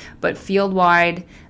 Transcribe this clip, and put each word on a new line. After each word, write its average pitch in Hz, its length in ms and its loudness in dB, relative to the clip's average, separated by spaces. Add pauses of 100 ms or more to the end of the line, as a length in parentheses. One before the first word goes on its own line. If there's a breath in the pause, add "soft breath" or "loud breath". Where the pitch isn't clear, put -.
(200 loud breath)
but 165 160 -4
field-wide, 175 880 0 (280 loud breath)